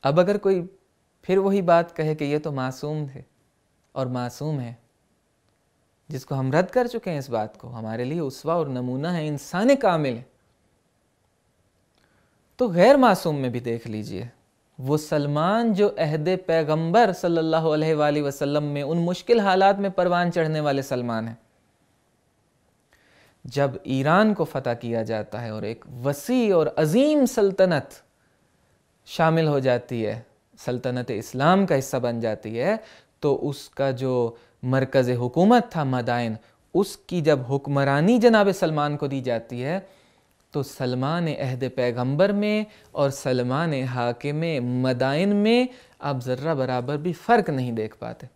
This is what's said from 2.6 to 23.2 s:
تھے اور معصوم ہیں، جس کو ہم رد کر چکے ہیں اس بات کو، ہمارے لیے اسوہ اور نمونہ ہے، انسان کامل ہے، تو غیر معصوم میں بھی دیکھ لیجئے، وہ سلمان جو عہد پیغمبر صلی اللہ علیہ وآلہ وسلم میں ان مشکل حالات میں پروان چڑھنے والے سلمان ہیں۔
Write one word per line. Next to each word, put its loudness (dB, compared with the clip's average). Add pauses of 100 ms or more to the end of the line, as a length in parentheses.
تھے -18 (720)
اور -2 (100)
معصوم -6
ہیں، -10 (1400)
جس -10
کو -4
ہم -2
رد 2
کر 0
چکے -8
ہیں -4
اس -10
بات -4
کو، -14
ہمارے -6
لیے -4
اسوہ -6
اور 0
نمونہ -6
ہے، -4
انسان 0
کامل 0
ہے، -14 (2250)
تو 2
غیر 8
معصوم 4
میں -2
بھی -4
دیکھ -6
لیجئے، -8 (520)
وہ 0
سلمان 0
جو 4
عہد -2 (160)
پیغمبر 2
صلی -2
اللہ 0
علیہ 0
وآلہ 2
وسلم -2 (100)
میں -4
ان -2
مشکل 2
حالات 4
میں -2
پروان 2
چڑھنے 0
والے 0
سلمان -4
ہیں۔ -12 (2000)